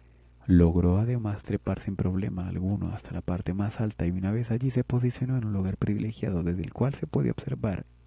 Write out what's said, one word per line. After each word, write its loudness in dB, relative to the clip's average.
logró 8
además 0
trepar -4
sin -6
problema -2
alguno -2
hasta -8
la -6
parte -4
más -2
alta -2
y 2
una -2
vez -2
allí 0
se 0
posicionó 0
en -2
un -2
lugar 0
privilegiado -2
desde 0
el -6
cual 0
se -6
podía 0
observar -4